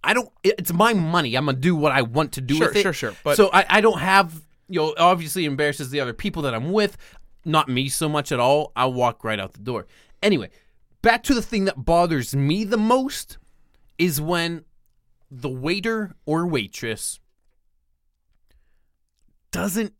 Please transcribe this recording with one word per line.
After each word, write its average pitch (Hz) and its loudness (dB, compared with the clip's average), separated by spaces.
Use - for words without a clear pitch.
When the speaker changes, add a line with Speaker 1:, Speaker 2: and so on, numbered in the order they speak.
Speaker 1:
I - 0
don't, 240 -2
it, 185 4
it's 175 -6
my 214 4
money. 160 0
I'm 139 0
gonna 135 -2
do 165 2
what 147 2
I 131 2
want 127 -2
to 139 -8
do 127 0
Speaker 2:
Sure, - 2
Speaker 1:
with - 0
it. 208 2
Speaker 2:
sure, 185 0
sure, 113 -6
but 147 2
Speaker 1:
So 196 6
I, 185 6
I 208 4
don't 208 2
have, 185 4
you 175 -2
know, 156 -2
obviously 170 2
embarrasses 143 -2
the 143 -4
other 123 -4
people - -6
that 131 -2
I'm 123 -4
with. 202 0
Not 156 2
me 127 -2
so 156 -4
much 151 -2
at 127 -2
all. 139 2
I'll 127 2
walk 123 -2
right 110 -4
out 95 -10
the - -20
door. 113 -8
Anyway, 170 0
back 233 4
to 277 0
the 240 0
thing 202 -2
that 131 -4
bothers 165 2
me 147 0
the 214 -2
most 254 0
is 160 0
when 170 -4
the 131 -8
waiter 196 -4
or 160 0
waitress 117 -6
doesn't 196 -4